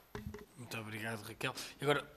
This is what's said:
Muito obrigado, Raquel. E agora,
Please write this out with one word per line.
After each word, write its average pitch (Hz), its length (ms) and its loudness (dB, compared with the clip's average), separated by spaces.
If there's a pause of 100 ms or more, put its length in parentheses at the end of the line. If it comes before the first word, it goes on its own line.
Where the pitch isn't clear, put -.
(580)
Muito 120 200 -6
obrigado, 107 440 -2
Raquel. 113 320 0 (260)
E - 60 -2
agora, 143 200 8 (120)